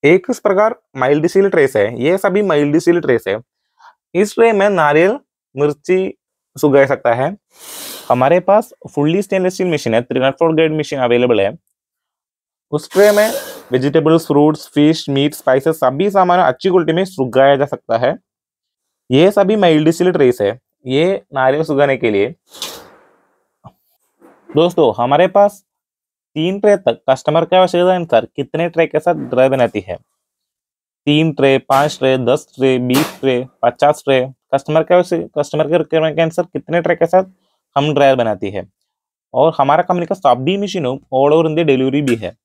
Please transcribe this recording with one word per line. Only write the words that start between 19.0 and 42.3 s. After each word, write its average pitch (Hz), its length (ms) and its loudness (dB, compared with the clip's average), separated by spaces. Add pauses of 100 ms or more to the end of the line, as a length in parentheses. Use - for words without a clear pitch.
ये 160 200 4
सभी 202 260 0
माइल्ड 160 340 2
सील 180 220 0
ट्रेस 139 280 2
है, 107 200 -2 (260)
ये 160 360 -2 (120)
नारियल 139 280 0
सुखाने 139 340 0
के 120 140 -2
लिए। 104 240 -2 (2250)
दोस्तों, 156 460 0
हमारे 151 260 2
पास 202 360 0 (720)
तीन 185 260 -4
ट्रे 208 160 4
तक 123 340 -4
कस्टमर 151 340 0
के 185 120 0
आवश्यकता 180 380 2
अनुसार 160 320 0 (100)
कितने 156 320 -6
ट्रे 165 180 0
के 156 140 -4
साथ 175 140 -2
ड्राई 131 340 0
बनाती 123 320 -2
है, 90 160 -10 (1080)
तीन 151 280 2
ट्रे, 135 260 2
पाँच 139 400 -2
ट्रे, 131 200 2
दस 131 380 -2
ट्रे, 131 220 0
बीस 127 420 -4
ट्रे, 131 260 -2 (160)
पचास 143 420 0
ट्रे, 131 280 0 (220)
कस्टमर 151 280 -2
के 180 120 0
आवश्यक-, 175 440 -2
कस्टमर 151 300 -4
के 165 100 0
रिक्वायरमेंट 160 380 -2
के 165 60 0
अनुसार 165 220 -2
कितने 165 360 -6
ट्रे 170 140 -2
के 160 120 0
साथ 185 180 2 (520)
हम 143 180 -2
ड्रायर 135 220 4
बनाती 107 340 -4
है। 95 220 -10 (640)
और 147 240 2
हमारा 147 240 2
कंपनी 175 240 -4
का 196 80 -6
सभी 135 420 0
मशीनों 170 420 -6
all 139 380 0
over 160 140 0
India 160 160 -2
डिलीवरी 135 360 0
भी 127 120 0
है। 104 300 -10